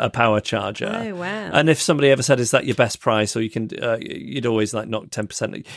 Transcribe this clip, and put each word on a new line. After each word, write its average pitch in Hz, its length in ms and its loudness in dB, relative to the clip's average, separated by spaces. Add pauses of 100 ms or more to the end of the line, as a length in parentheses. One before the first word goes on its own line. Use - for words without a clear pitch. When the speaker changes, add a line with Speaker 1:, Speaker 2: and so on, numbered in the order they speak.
Speaker 1:
a 113 60 -2
power 110 320 2
charger." 104 520 -4
Speaker 2:
Oh, 226 200 -8
wow. 190 400 -8
Speaker 1:
And 151 160 4
if 151 100 4
somebody 143 300 4
ever 131 120 6
said, 127 180 4
"Is 120 100 0
that - 160 2
your 120 100 0
best 120 240 2
price?" 107 360 0
or 117 40 0
you 113 80 -2
can, 113 220 -6 (120)
uh, 117 200 0
you'd - 420 -8
always, 110 300 2
like, 110 140 -4
knock 110 220 -6
ten 104 160 -4
percent. - 400 -8 (100)